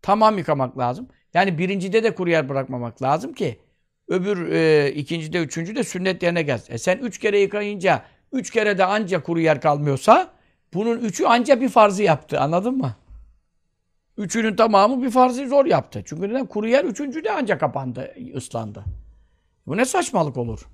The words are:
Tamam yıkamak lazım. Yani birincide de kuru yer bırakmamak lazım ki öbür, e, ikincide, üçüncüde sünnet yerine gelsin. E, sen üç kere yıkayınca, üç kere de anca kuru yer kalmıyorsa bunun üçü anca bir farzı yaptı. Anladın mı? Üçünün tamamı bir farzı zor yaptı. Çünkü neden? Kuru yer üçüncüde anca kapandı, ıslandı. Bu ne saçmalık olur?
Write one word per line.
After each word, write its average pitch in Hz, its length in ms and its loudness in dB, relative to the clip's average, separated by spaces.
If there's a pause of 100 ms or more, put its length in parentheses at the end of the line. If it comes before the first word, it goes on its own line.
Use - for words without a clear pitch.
Tamam 214 320 4
yıkamak 139 400 -2
lazım. 131 300 -4 (260)
Yani 180 240 2
birincide 190 440 0
de 220 120 0
kuru 175 160 -2
yer 160 180 2
bırakmamak 131 540 -6
lazım 180 300 -2
ki 151 280 -6 (480)
öbür, 180 440 -2
e, 156 400 4
ikincide, 156 460 -6
üçüncüde 170 460 -4
sünnet 185 380 -4
yerine 170 200 0
gelsin. 135 320 -4
E, 117 40 -8
sen 180 200 0
üç 226 200 -8
kere 202 220 2
yıkayınca, 196 640 0 (280)
üç 254 180 -6
kere 208 280 0
de 190 60 6
anca 190 380 -2
kuru 170 180 -2
yer 156 200 2
kalmıyorsa 147 680 4 (440)
bunun 233 240 -2
üçü 240 260 -2
anca 247 360 4
bir 262 80 0
farzı 208 340 4
yaptı. 147 380 0
Anladın 180 360 -2
mı? 139 200 -4 (1200)
Üçünün 214 400 -2
tamamı 220 460 4
bir 262 80 -2
farzı 254 380 2
zor 277 180 4
yaptı. 180 400 0
Çünkü 170 220 -8
neden? 247 180 -4
Kuru 214 220 -4
yer 269 160 4
üçüncüde 302 480 -6
anca 220 260 -2
kapandı, 135 560 -6 (220)
ıslandı. 107 480 -10 (840)
Bu 151 100 -6
ne 240 80 2
saçmalık 180 520 -2
olur? 117 380 -8